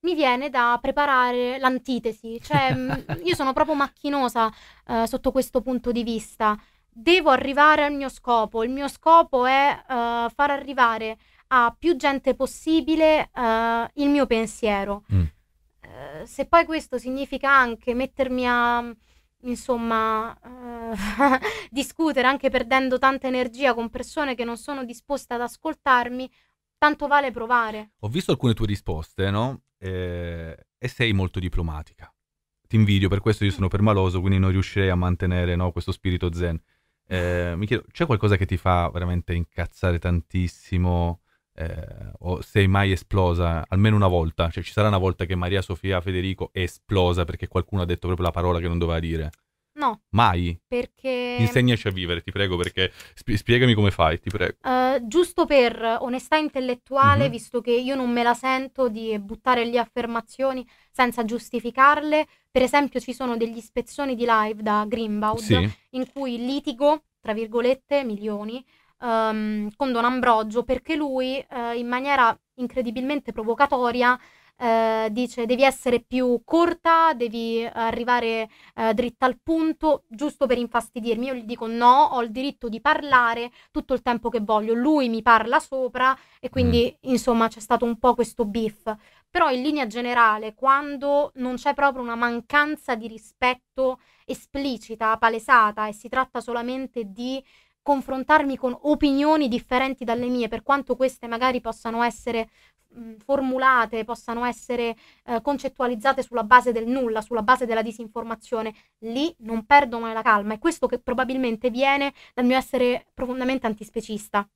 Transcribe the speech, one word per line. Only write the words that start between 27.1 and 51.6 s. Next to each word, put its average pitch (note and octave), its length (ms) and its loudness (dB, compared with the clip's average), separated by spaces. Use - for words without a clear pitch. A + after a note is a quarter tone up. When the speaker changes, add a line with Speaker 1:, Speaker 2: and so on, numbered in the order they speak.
Speaker 1:
provare. A3+ 720 -2
Speaker 2:
Ho G#2 80 -8
visto D#3 240 -4
alcune B2+ 220 2
tue - 120 -2
risposte, F#2+ 640 -4
no? A#2 320 -2
Eh, F2 880 -8
e - 120 -8
sei A#2 240 0
molto F#2+ 260 0
diplomatica. E2 760 -6
Ti - 100 0
invidio, G2+ 320 4
per F#2+ 120 0
questo G#2+ 240 0
io G2 80 2
sono F#2+ 160 -2
permaloso, G2 520 2
quindi F#2+ 180 2
non F#2+ 120 4
riuscirei F#2+ 400 0
a F2+ 60 2
mantenere, F2+ 600 0
no, F2+ 160 -2
questo F#2 200 -6
spirito F2+ 420 -2
zen. E2+ 260 -4
Eh, F2 460 -2
mi G2 80 -4
chiedo, A2+ 260 -2
c'è - 140 -4
qualcosa A2 320 2
che F#2+ 80 0
ti F#2 140 -2
fa F2 320 2
veramente F2+ 420 -4
incazzare E2+ 680 -2
tantissimo? F2 1200 -2
Eh, E2 680 -12
o F2 200 -6
sei G2 280 2
mai G2 240 4
esplosa, F2 760 0
almeno G#2 300 4
una G2+ 100 6
volta? E2+ 440 2
Cioè, F2+ 120 -8
ci - 100 -12
sarà G#2+ 160 2
una G#2 100 2
volta F#2 260 0
che F2+ 100 -4
Maria F2+ 280 -2
Sofia F#2+ 380 -4
Federico F#2 520 -4
è F#2+ 80 -4
esplosa F2+ 640 0
perché E2 240 -8
qualcuno F#2 340 -2
ha F2 40 -2
detto F2 200 -4
proprio F2+ 200 -2
la D#2+ 60 0
parola F2 280 0
che F2 80 -4
non E2+ 100 0
doveva E2 220 0
dire? D#2+ 300 -4
Speaker 1:
No. B3+ 320 -2
Speaker 2:
Mai? F2+ 560 2
Speaker 1:
Perché - 720 -6
Speaker 2:
Insegnaci A#2+ 500 2